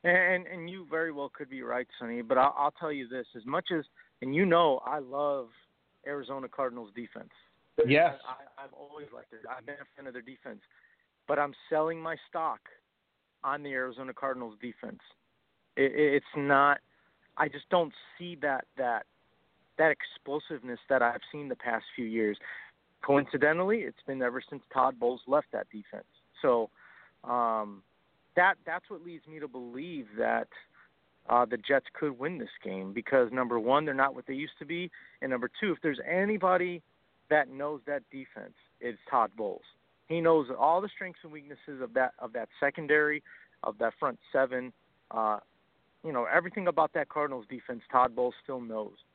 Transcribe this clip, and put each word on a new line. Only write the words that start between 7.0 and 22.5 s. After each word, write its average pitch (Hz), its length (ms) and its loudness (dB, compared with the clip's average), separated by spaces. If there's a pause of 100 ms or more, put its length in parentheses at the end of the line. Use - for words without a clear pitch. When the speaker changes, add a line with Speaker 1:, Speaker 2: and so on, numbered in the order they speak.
Speaker 2:
Yes. 147 280 6 (120)
Speaker 1:
I, 139 380 -16
I've 139 80 -20
always 143 420 -18
liked 120 180 -20
it. 113 160 -20
I've 123 160 -12
been 143 120 -14
a 139 100 -18 (100)
fan 139 100 -18
of 127 60 -12
their 123 100 -12
defense. 120 380 -18 (680)
But 147 100 2
I'm 143 160 -2 (160)
selling 160 300 0
my 160 160 -6 (120)
stock 160 300 -4 (840)
on 143 180 -2
the 143 80 -8
Arizona 127 420 -6
Cardinals 127 480 -6
defense. 110 380 -12 (760)
It, 131 160 4
it, 147 220 4
it's 143 120 2 (100)
not, 143 440 4 (560)
I 147 120 2
just 143 220 -12
don't 170 220 4 (260)
see 175 240 -12
that, 139 220 -2 (120)
that, 120 300 -2 (720)
that 156 140 6
explosiveness 139 960 -8
that 131 120 6
I've 117 200 2 (100)
seen 147 180 -10
the 127 80 -6
past 113 280 -4 (100)
few 123 100 -6
years. 110 320 0 (680)